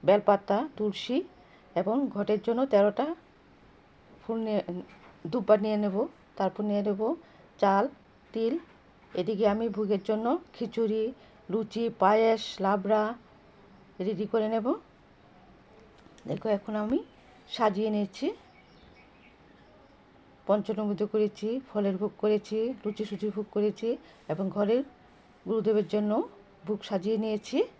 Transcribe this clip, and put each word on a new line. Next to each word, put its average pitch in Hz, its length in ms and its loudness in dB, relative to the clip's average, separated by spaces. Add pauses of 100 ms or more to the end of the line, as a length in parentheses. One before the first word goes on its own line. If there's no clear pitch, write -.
বেলপাতা, 202 540 4 (200)
তুলসী 214 400 -2 (580)
এবং 190 200 0 (200)
ঘটের 208 300 0
জন্য 233 160 0 (120)
তেরোটা 208 320 4 (1160)
ফুল 226 240 -6
নিয়ে, 214 160 0 (640)
দুব্বা 214 380 4
নিয়ে 214 200 0
নেব। 196 120 0 (440)
তারপর 190 300 -2
নিয়ে 202 180 0
নেব 202 140 -2 (600)
চাল, 196 220 4 (500)
তিল। 226 200 0 (640)
এদিকে 202 340 0
আমি 220 120 0 (100)
ভোগের 202 340 0
জন্য 220 160 0 (300)
খিচুড়ি, 220 480 -2 (460)
লুচি, 220 340 -2 (180)
পায়েস, 214 420 4 (200)
লাবড়া 202 400 2 (1000)
রেডি 202 280 -2
করে 220 200 2
নেব। 226 140 0 (1600)
দেখো, 196 200 -6 (100)
এখন 214 160 -8 (100)
আমি 247 160 0 (560)
সাজিয়ে 214 400 0
নিয়েছি, 208 320 -2 (2250)
পঞ্চামৃত 208 560 0 (100)
করেছি, 214 340 0 (220)
ফলের 196 320 0
ভোগ 208 100 -2 (120)
করেছি, 214 340 0 (240)
লুচি 208 280 -6
সুজির 208 260 -4
ভোগ 214 200 -4
করেছি 208 340 0 (400)
এবং 156 160 -2 (100)
ঘরের 214 280 2 (640)
গুরুদেবের 214 480 2
জন্য 208 180 0 (560)
ভোগ 208 120 -2 (100)
সাজিয়ে 208 340 0
নিয়েছি। 214 340 -2 (220)